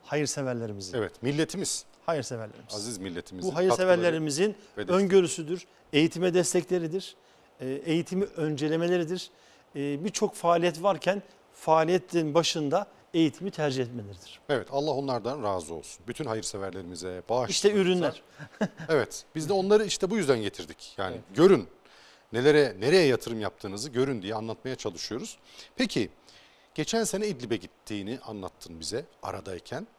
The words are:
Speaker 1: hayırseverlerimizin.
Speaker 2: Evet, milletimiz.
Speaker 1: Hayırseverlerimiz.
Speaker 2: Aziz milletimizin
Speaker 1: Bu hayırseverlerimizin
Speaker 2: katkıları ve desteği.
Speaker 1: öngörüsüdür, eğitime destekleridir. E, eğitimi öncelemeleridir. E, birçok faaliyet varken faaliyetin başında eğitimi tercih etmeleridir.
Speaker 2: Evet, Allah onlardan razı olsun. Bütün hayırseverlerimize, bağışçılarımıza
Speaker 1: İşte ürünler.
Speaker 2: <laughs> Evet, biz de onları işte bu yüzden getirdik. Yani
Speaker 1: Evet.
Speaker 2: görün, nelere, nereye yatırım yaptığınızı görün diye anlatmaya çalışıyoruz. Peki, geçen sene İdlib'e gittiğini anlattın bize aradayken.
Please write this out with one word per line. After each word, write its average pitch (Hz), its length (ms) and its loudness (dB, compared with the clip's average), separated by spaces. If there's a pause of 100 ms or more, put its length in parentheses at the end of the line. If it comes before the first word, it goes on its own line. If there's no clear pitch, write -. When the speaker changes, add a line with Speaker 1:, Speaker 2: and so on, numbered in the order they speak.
Speaker 1:
hayırseverlerimizin. 123 960 -4
Speaker 2:
Evet, 101 240 -6
milletimiz. 151 640 -2 (220)
Speaker 1:
Hayırseverlerimiz. 120 680 -6
Speaker 2:
Aziz 104 240 -8
milletimizin 92 520 -6
Speaker 1:
Bu 143 60 -4
hayırseverlerimizin 175 960 4
Speaker 2:
katkıları - 240 -16
ve 107 120 -6
desteği. 180 160 4
Speaker 1:
öngörüsüdür, 175 640 2 (260)
eğitime 165 420 4
destekleridir. 180 800 0 (440)
E, 127 80 -8
eğitimi 165 560 0
öncelemeleridir. 165 1040 -2 (460)
E, 143 280 -4
birçok 208 300 -2
faaliyet 170 480 2
varken 196 400 0 (300)
faaliyetin 160 840 2
başında 160 520 2 (280)
eğitimi 165 360 2
tercih 135 320 -2
etmeleridir. 110 680 -10
Speaker 2:
Evet, 123 220 0
Allah 147 200 0
onlardan 131 520 -2
razı 87 320 -2
olsun. - 340 -14
Bütün 123 160 -8
hayırseverlerimize, 92 1040 -8
bağışçılarımıza 127 220 0
Speaker 1:
İşte 208 220 4
ürünler. 180 500 2 (380)
Speaker 2:
<laughs> 165 280 -4
Evet, 143 360 0 (100)
biz 156 140 -6
de 196 40 0
onları 202 320 4
işte 185 260 -2
bu 226 60 0
yüzden 135 260 4
getirdik. - 560 -8
Yani 92 160 -6
Speaker 1:
Evet. - 100 -14 (120)
Speaker 2:
görün, 156 320 8 (640)
nelere, 131 480 6
nereye 156 260 6
yatırım 117 340 0
yaptığınızı 104 500 -8
görün 127 320 -2
diye 101 120 -6
anlatmaya 110 420 -8
çalışıyoruz. 107 640 -8 (380)
Peki, 175 340 -2 (640)
geçen 220 300 -2
sene 208 240 -2
İdlib'e 120 280 -4
gittiğini 104 680 -10
anlattın 92 540 -12
bize 101 240 -6 (180)
aradayken. 98 640 -10 (120)